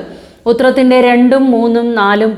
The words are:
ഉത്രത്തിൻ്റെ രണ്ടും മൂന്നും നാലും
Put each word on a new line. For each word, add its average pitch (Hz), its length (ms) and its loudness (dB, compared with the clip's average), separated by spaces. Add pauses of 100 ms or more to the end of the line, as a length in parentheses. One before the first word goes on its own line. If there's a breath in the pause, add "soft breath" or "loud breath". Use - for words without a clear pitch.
(500 loud breath)
ഉത്രത്തിൻ്റെ 254 460 0 (120)
രണ്ടും 247 440 2
മൂന്നും 233 340 -2 (120)
നാലും 208 400 -2